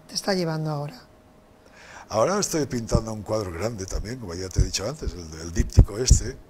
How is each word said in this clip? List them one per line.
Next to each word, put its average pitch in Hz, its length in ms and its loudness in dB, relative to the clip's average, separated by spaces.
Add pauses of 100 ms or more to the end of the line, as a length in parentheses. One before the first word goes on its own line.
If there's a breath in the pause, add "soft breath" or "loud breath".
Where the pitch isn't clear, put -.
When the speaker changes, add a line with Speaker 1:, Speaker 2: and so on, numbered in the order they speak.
Speaker 1:
te - 80 -14
está 202 180 0
llevando 160 360 0
ahora? 147 320 -6 (1080 loud breath)
Speaker 2:
Ahora 151 280 4
estoy 160 260 0
pintando 113 480 0
un 107 80 -8
cuadro 104 300 -2
grande 95 340 -4
también, 110 340 -6
como 90 140 -8
ya 92 160 -6
te - 100 2
he - 40 6
dicho 95 240 -2
antes, 135 260 -6
el, 80 280 -12
el 85 120 -10
díptico - 440 4
este, 123 380 4 (140)